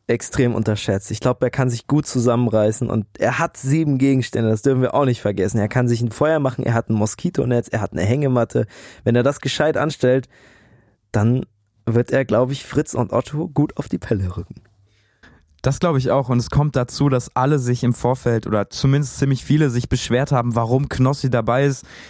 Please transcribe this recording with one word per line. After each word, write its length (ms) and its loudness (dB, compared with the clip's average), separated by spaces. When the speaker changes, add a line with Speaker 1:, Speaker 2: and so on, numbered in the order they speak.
Speaker 1:
extrem 460 0
unterschätzt. 560 -2
Ich 100 -6
glaube, 260 0
er 40 0
kann 200 0
sich 160 -6
gut 200 0
zusammenreißen 840 2
und 160 -2
er 200 -2
hat 180 -4
sieben 400 0
Gegenstände, 540 0
das 100 0
dürfen 220 2
wir 120 0
auch 120 2
nicht 160 0
vergessen. 360 0
Er 100 0
kann 200 0
sich 140 0
ein 80 -2
Feuer 280 2
machen, 260 -2
er 100 0
hat 160 -2
ein 40 2
Moskitonetz, 760 0
er 100 -2
hat 120 -6
eine 100 -4
Hängematte. 640 0
Wenn 120 2
er 60 4
das 180 0
gescheit 380 0
anstellt, 500 0
dann 340 2
wird 280 0
er, 120 2
glaube 280 2
ich, 120 -10
Fritz 300 -2
und 180 -2
Otto 360 -4
gut 280 0
auf 120 -6
die 100 -4
Pelle 380 -4
rücken. 260 -12
Speaker 2:
Das 180 -2
glaube 180 2
ich 140 0
auch. 160 2
Und 100 2
es 100 -2
kommt 280 2
dazu, 320 0
dass 260 0
alle 240 2
sich 240 -2
im 100 2
Vorfeld 540 0
oder 240 -2
zumindest 480 0
ziemlich 260 0
viele 240 2
sich 200 -2
beschwert 420 0
haben, 240 0
warum 340 0
Knossi 400 0
dabei 360 2
ist. 200 -2